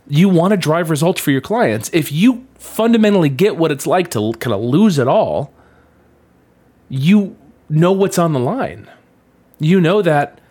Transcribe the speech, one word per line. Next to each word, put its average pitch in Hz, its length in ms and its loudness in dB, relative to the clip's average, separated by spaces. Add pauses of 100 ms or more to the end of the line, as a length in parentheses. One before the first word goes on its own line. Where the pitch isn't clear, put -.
you 160 200 2
wanna 185 280 2
drive 160 340 -2
results 165 300 -2
for - 100 -2
your 135 100 0
clients. 139 520 -2
If 160 180 -2
you 220 340 0 (100)
fundamentally 214 760 0
get 143 280 0
what 165 140 0
it's - 160 -6
like 175 240 0
to - 80 -6
l-, 110 140 -2
kinda 117 240 -4
lose 143 420 2
it 123 80 0
all, 143 460 -2 (1400)
you 180 480 0 (320)
know 165 240 2
what's 190 260 0
on 170 140 0
the 139 80 -2
line. 127 500 -6 (720)
You 175 200 2
know 185 220 2
that 147 380 -2 (100)